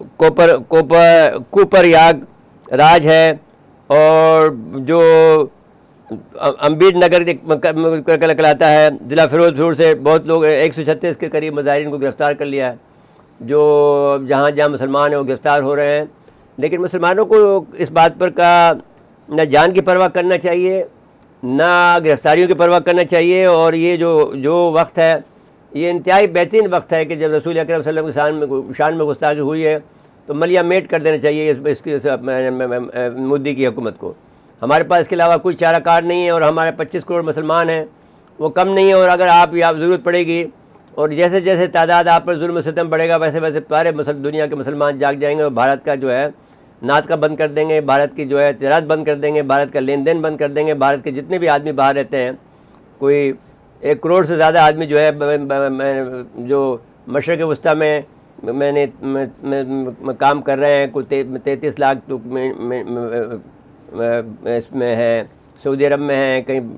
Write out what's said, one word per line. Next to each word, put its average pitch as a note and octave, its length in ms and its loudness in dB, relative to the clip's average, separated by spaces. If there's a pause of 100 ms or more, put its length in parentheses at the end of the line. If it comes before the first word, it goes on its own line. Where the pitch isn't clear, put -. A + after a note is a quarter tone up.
(200)
कोपर, D#3+ 380 4
कोपर, D#3+ 840 4 (120)
कुपर F#3+ 340 4
याग D#3+ 360 6 (520)
राज D#3 320 6
है, D#3+ 280 4 (580)
और D#3 680 4 (180)
जो C3+ 240 0 (1400)
अ-, C#3+ 200 -2
अम्बीड D#3+ 360 4
नगर F3 240 4
एक E3 260 -2
म-, D#3 80 2
क-, E3+ 120 -2
म-, D#3+ 420 0
क-, - 0 -
कहलाता D#3+ 580 2
है, D3+ 420 2
ज़िला D#3 160 2
फिरोजपुर D#3+ 500 2
से D#3+ 200 4
बहुत D3 320 2
लोग, E3 180 2
एक D3+ 280 2
सौ D#3+ 100 -8
छत्तीस D#3 320 -2
के E3 120 -8
करीब D3+ 280 -4
मुजाहिरीन D3 340 -2
को C#3+ 80 -6
गिरफ़्तार C#3 360 -2
कर D3 120 -8
लिया C#3 220 -4
है, A#2+ 120 -10 (640)
जो C#3+ 880 2
जहाँ C#3+ 220 2
जहाँ D3 180 0
मुसलमान C#3 400 -2
हैं D3 80 -2
वो C#3+ 60 -4
गिरफ़्तार C#3 380 -2
हो C#3 140 -2
रहे D3 200 0
हैं। D3+ 160 -6 (480)
लेकिन E3+ 220 -4
मुसलमानों F3+ 440 -2
को G3+ 420 4 (100)
इस D#3 140 -6
बात E3 260 2
पर F3+ 120 0
का E3+ 500 2 (520)
न D#3 140 0
जान D3+ 260 4
की F#3 100 2
परवाह F3+ 260 2
करना F3+ 300 0
चाहिए, F3+ 500 -2 (580)
ना F3 540 2
गिरफ़्तारियों D#3 480 2
की F3 60 2
परवाह F3 260 4
करना F3 240 0
चाहिए, F3 420 2
और E3 300 4
ये E3+ 220 0
जो, D#3+ 380 2
जो E3 360 0
वक्त D#3+ 260 -2
है D#3+ 320 0 (460)
ये E3 140 -4
इंतहाई F#3 380 2
बेहतरीन F3+ 400 0
वक्त F3 260 -2
है D#3+ 120 0
कि D#3+ 100 -8
जब D3+ 180 -2
रसूल D#3 240 -2
अकरम D#3+ 240 -2
सल्लल्लाहु D#3 260 -4
अलैहि C#3 120 -6
वसल्लम D3+ 200 -2
की D3 80 -4
शान C3+ 160 -6
में, A#2 100 -14
शान D3+ 200 -2
में D#3 140 -2
गुस्ताखी D3 320 -4
हुई D3+ 220 -4
है, D#3 180 -2 (480)
तो D3 60 -8
मलिया F3 300 0
मेट F3 240 0
कर D#3+ 140 -2
देना D#3 160 0
चाहिए D3+ 340 -2
इस, C3 60 -2 (100)
इसकी, D3+ 240 -4
इस, C#3+ 160 -4
अ, C3+ 100 0
म, B2 120 -8
म, B2+ 340 -4
म, B2 260 -6
अ, B2 280 -6
मोदी C3+ 380 -4
की C3 100 -2
हुकूमत A2+ 360 -6
को। F#2 140 -12 (460)
हमारे D3 220 0
पास F3 180 0
इसके F3+ 140 -4
अलावा E3+ 220 2
कोई F3+ 160 -2
चाराकार E3+ 500 0
नहीं F3 220 -2
है E3+ 60 0
और E3 120 0
हमारे D#3+ 280 0
पच्चीस D#3+ 320 -8
करोड़ E3+ 200 -4
मुसलमान D#3+ 460 -2
हैं, D#3+ 200 -4 (500)
वो D3+ 100 -4
कम F#3 180 0
नहीं F#3+ 200 2
है। F#3+ 80 4
और F#3 120 4
अगर F3+ 200 2
आप, E3+ 280 4 (100)
आप E3 100 0
ज़रूरत E3+ 280 -2
पड़ेगी E3+ 440 -2 (500)
और D#3 160 -2
जैसे F3 280 0
जैसे F3+ 260 0
तादाद E3+ 400 2
आप E3+ 180 2
पर F3 100 -2
जुल्म E3+ 260 -4
सितम D#3+ 260 -4
बढ़ेगा, D#3+ 300 0
वैसे D#3 220 -2
वैसे D#3 200 -4
सारे D#3+ 320 -2
मुसल-, D3 240 -6
दुनिया D3+ 320 -4
के D3 80 -8
मुसलमान C#3+ 440 -4
जाग C#3+ 200 -2
जाएंगे D3 240 -2
और D3 60 -2
भारत C3 360 -2
का D3 100 -2
जो C3+ 140 -6
है C#3 240 -4 (500)
नात D3 220 0
का E3 100 -2
बंद D#3 220 -4
कर D#3 100 -2
देंगे, D3+ 340 -2
भारत C#3 340 -2
की D3 100 -8
जो C#3 140 -2
है C#3+ 140 0
तिजारत C#3 300 -2
बंद D#3 220 -4
कर D3+ 100 0
देंगे, D3 260 -2
भारत C#3 300 -2
का D3 80 -4
लेन C#3 240 -4
देन E3 180 0
बंद D#3 180 -2
कर D3 80 -2
देंगे। D3+ 260 -2
भारत C#3 300 -2
के - 80 -6
जितने E3 280 -8
भी E3+ 80 -2
आदमी D3 240 -2
बाहर C3+ 240 0
रहते C#3 220 -4
हैं, B2+ 220 -6 (600)
कोई C#3 360 0 (480)
एक C#3+ 200 -2
करोड़ E3+ 220 2
से E3 100 -4
ज़्यादा D#3+ 300 4
आदमी D#3 200 0
जो D3 120 0
है D3+ 140 4
ब-, D3 120 -8
ब-, D3 280 -2
ब-, C3+ 760 -4 (100)
जो C3 440 -2 (280)
मशरक़ D3 320 -4
वस्ती D#3 340 -2
में D3+ 280 -2 (400)
मैंने, C#3+ 460 -2 (140)
मैं, C3+ 280 -6 (120)
मैं, C#3 200 -6 (440)
मैं B2+ 80 -8
काम C#3 260 0
कर C#3 160 -4
रहे C#3+ 160 0
हैं, C#3 180 -2
कोई C#3 120 -6
ते-, C3+ 360 -6
तैंतीस C#3 400 -6
लाख C3+ 180 0
तो B2 280 -12
मैं, C3 340 -6
मैं, A#2+ 240 -8
मैं, A#2 1500 -8 (100)
मैं A#2+ 120 -4
इसमें A#2+ 380 -6
है, A#2 340 -2 (340)
सऊदी C#3 220 -2
अरब C#3+ 140 0
में C#3+ 160 -4
है, C3 260 -2
कहीं C3 200 -6 (160)